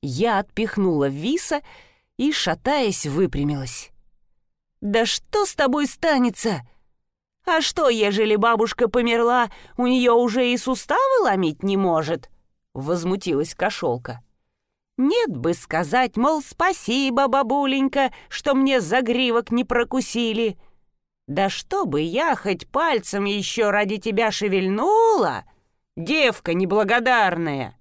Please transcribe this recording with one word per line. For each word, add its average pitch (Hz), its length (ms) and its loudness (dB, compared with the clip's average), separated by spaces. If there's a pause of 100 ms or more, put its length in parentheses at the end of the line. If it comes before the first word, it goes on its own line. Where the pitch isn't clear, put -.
Я 190 380 0
отпихнула 190 680 0
Виса 254 540 -2 (560)
и, 277 140 0
шатаясь, 240 760 0
выпрямилась. 143 840 -2 (920)
«Да 214 240 2
что - 400 -2
с - 100 -4
тобой 285 320 0
станется? 240 800 0 (800)
А 320 160 2
что, - 260 0
ежели 214 480 2
бабушка 226 540 2
померла, 233 600 2 (280)
у 247 100 0
неё 247 280 4
уже 240 360 2
и 247 60 0
суставы 440 680 0
ломить 190 400 0
не 196 140 0
может?» 165 520 -2 (440)
возмутилась 165 840 -4
кошёлка. 123 680 -4 (760)
«Нет 370 320 2
бы 160 240 -2
сказать, 180 640 -2
мол, 285 240 2
спасибо, 269 840 0
бабуленька, 269 840 0 (180)
что - 260 -2
мне 269 260 2
загривок 233 680 0
не 240 120 0
прокусили. 233 920 -2 (680)
Да 190 220 0
чтобы 240 520 -4
я 247 340 -2
хоть 190 320 -6
пальцем 247 580 -2
ещё 208 440 -2
ради 208 280 0
тебя 214 340 0
шевельнула, 214 1120 2 (520)
девка 175 600 0
неблагодарная!» 190 1300 0